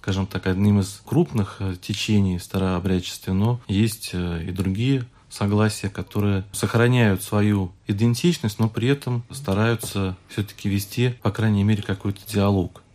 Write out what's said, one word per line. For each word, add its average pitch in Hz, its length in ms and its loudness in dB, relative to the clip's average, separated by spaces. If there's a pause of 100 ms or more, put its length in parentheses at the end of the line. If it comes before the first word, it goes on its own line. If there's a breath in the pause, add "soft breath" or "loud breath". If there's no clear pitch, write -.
скажем 95 240 -2
так, 95 220 -6
одним 101 320 4
из - 260 -4
крупных, 123 540 0
э, 95 200 -4
течений 101 600 0
в - 40 -10
старообрядчестве, 95 880 -2
но 117 340 2
есть, 107 460 0
э, 87 340 -4
и - 40 -6
другие 110 540 0 (240 soft breath)
согласия, 104 600 0
которые 101 640 -2
сохраняют 117 720 2
свою 104 480 2 (160)
идентичность, 117 720 0
но 110 80 2
при 113 220 -2
этом 123 400 -2
стараются 98 880 -2 (100)
всё-таки - 400 -6
вести, 101 440 0 (100)
по 107 100 0
крайней 107 320 2
мере, 104 200 2
какой-то 98 440 -4
диалог 98 540 0 (140)